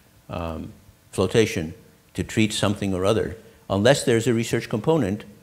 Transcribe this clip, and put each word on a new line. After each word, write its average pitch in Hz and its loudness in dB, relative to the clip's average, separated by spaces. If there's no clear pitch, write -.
um, 82 -8
flotation 92 0
to 90 -4
treat 110 0
something 101 -2
or 92 -2
other, 98 0
unless 113 4
there's 117 2
a 123 2
research 113 -2
component, 110 0